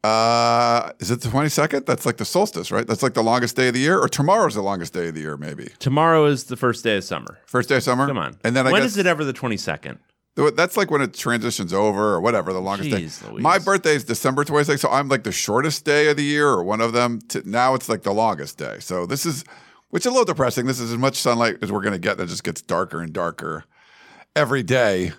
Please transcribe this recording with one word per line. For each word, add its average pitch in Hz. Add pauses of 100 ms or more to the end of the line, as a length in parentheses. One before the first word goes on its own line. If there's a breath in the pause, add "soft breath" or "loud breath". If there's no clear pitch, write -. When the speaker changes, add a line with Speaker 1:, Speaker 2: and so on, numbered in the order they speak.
Speaker 1:
Uh, 117
is 87
it 120
the 123
twenty-second? 147
That's, -
like, 120
the 107
solstice, 175
right? 110
That's, -
like, 131
the 117
longest 117
day 127
of 120
the 127
year? 165
Or -
tomorrow's 170
the 104
longest 95
day 85
of 80
the 78
year, 76
maybe? 73 (100)
Speaker 2:
Tomorrow 156
is 139
the 127
first 120
day 107
of 92
summer. -
Speaker 1:
First -
day 139
of -
summer? 131
Speaker 2:
Come 139
on. 71
Speaker 1:
And 117
then 131
I -
Speaker 2:
When 202
Speaker 1:
guess 247
Speaker 2:
is 202
it 185
ever 156
the 135
twenty-second? 95 (380)
Speaker 1:
Th-, 139
that's, 175
like, 202
when 147
it 120
transitions 113
over 104
or 85
whatever, 95
the 92
longest 101
Speaker 2:
Jeez 85
Speaker 1:
day. -
Speaker 2:
Louise. -
Speaker 1:
My 180
birthday 180
is 120
December 131
twenty-sixth, 147
so 151
I'm, 139
like, 131
the 101
shortest 135
day 151
of 147
the 147
year 147
or 107
one 107
of 113
them. 120 (100)
To, -
now 123
it's, -
like, 107
the 98
longest 101
day. 58
So 90
this 131
is, 139 (480 loud breath)
which -
is -
a 247
little 254
depressing. 135
This 127
is 117
as 117
much 131
sunlight 117
as 101
we're 101
gonna 101
get. 95
That 90
just 87
gets 85
darker 85
and 82
darker 82 (720 soft breath)
every 139
day 98